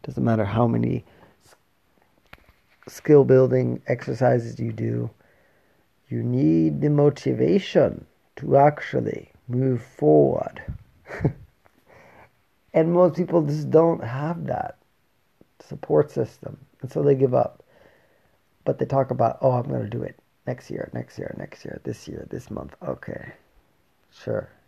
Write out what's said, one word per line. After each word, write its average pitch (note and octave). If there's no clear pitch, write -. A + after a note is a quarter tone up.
doesn't C3
matter A2
how A#2
many A#2
s-, -
skill C#3+
building B2+
exercises B2
you A#2
do, A#2
you A#2
need D3+
the D3
motivation D3
to C#3
actually C#3
move B2
forward. -
<laughs> -
And E3
most F3
people E3+
just D3
don't E3
have D3
that -
support D3
system, -
and B2+
so D#3
they C#3+
give C3
up. -
But C3+
they -
talk C3+
about, B2
"Oh, C3
I'm B2
gonna A#2+
do A#2+
it -
next B2+
year, -
next B2
year, -
next -
year, -
this -
year, -
this -
month." C#2
Okay, -
sure. G#2+